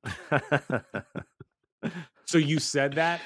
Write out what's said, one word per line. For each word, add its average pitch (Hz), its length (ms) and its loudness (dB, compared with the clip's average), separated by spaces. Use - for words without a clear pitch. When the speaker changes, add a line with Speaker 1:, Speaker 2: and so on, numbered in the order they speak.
Speaker 1:
<laughs> - 920 -2
Speaker 2:
So - 120 2
you 156 220 4
said 139 360 0
that, 165 300 2